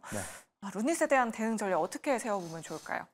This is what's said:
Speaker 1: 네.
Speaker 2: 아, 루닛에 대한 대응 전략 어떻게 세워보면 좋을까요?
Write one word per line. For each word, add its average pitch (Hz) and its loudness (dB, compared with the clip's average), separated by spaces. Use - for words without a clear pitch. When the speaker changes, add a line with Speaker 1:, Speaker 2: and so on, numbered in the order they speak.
Speaker 1:
네. - -2
Speaker 2:
아, 196 -8
루닛에 302 2
대한 262 6
대응 220 0
전략 190 2
어떻게 262 0
세워보면 175 -4
좋을까요? - -6